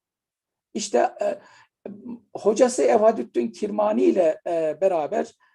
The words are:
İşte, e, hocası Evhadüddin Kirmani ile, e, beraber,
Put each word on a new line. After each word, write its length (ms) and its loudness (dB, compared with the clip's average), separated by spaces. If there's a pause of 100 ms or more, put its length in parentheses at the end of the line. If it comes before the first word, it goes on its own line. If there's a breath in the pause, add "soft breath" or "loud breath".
(720)
İşte, 240 -2 (240)
e, 180 -4 (960 soft breath)
hocası 480 2
Evhadüddin 680 2
Kirmani 520 -2
ile, 440 2
e, 340 -2
beraber, 520 -2 (220)